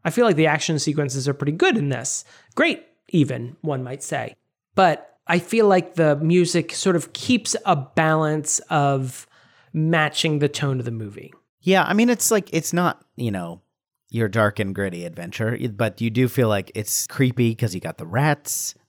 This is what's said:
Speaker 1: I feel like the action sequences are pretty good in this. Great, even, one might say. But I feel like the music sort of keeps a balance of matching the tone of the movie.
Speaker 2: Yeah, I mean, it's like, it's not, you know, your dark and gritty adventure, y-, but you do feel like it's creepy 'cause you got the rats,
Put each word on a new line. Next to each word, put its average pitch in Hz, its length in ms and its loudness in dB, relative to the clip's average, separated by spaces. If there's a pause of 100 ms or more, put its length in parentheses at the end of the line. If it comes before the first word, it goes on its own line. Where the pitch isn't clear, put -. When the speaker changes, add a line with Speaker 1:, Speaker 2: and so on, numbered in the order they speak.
Speaker 1:
I 165 60 -2
feel 240 140 4
like 196 100 4
the 160 100 4
action 156 320 0
sequences 139 500 -2
are 139 60 0
pretty 143 200 -2
good 277 240 2
in 143 120 -2
this. 127 340 -6 (300)
Great, 311 300 0 (260)
even, 131 520 0
one 135 220 -4
might 127 200 -12
say. 120 320 -8 (400)
But 175 400 2 (140)
I 175 100 2
feel 214 280 2
like 185 280 2
the 156 200 4
music 165 580 2
sort 190 220 0
of 151 160 -2
keeps - 420 -2 (120)
a 185 100 4
balance 156 840 0 (100)
of 139 580 0 (460)
matching 156 680 0
the 143 80 2
tone 139 320 -2
of 120 60 -6
the 123 60 -6
movie. 104 420 -12 (260)
Speaker 2:
Yeah, 185 240 4
I - 100 -2
mean, 233 160 4
it's - 220 0
like, 208 220 0
it's 156 180 -2
not, 175 320 -2 (140)
you 117 140 -4
know, 85 300 -8 (480)
your 113 200 -2
dark 107 300 0
and 98 140 -4
gritty 90 300 -4
adventure, 87 560 -6
y-, 127 80 -4
but 107 320 -4
you 117 100 -2
do 123 200 2
feel 123 180 0
like 101 280 -2
it's - 320 -6
creepy 120 480 0
'cause 101 200 -4
you 87 60 -6
got - 160 -10
the - 100 -14
rats, 143 640 -2 (160)